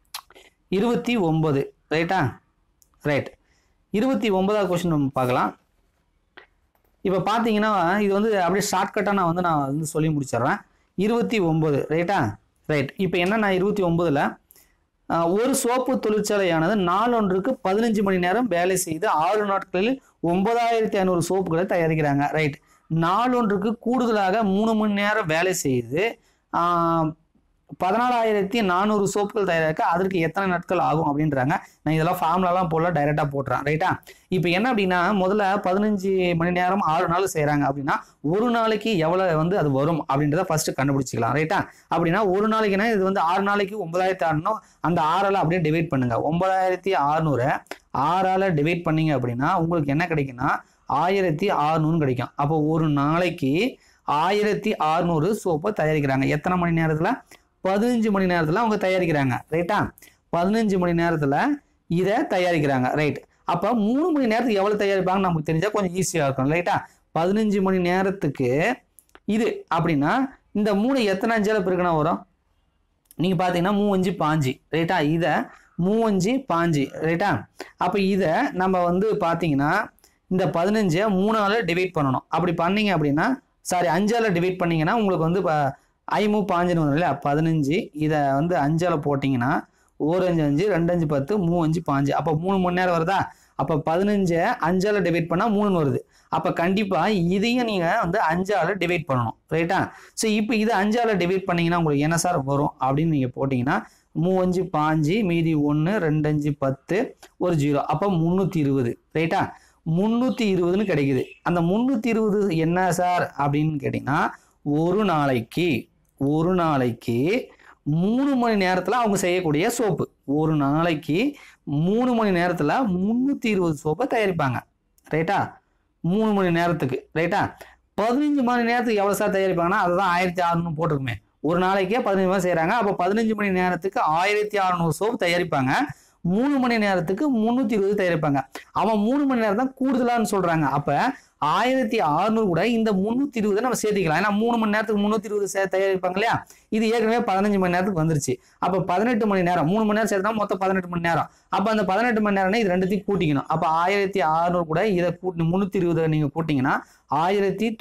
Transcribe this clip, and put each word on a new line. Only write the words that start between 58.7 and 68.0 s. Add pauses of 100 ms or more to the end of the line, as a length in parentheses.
தயாரிக்கிறாங்க. (100)
ரைட்டா? (480)
பதினஞ்சு
மணி
நேரத்துல (420)
இதை
தயாரிக்கிறாங்க.
ரைட். (180)
அப்ப
மூணு
மணி
நேரத்துக்கு
எவ்வளவு
தயாரிப்பாங்கன்னு
நமக்கு
தெரிஞ்சா
கொஞ்சம்
ஈஸியா
இருக்கும்.
ரைட்டா? (400)
பதினஞ்சு
மணி
நேரத்துக்கு (480)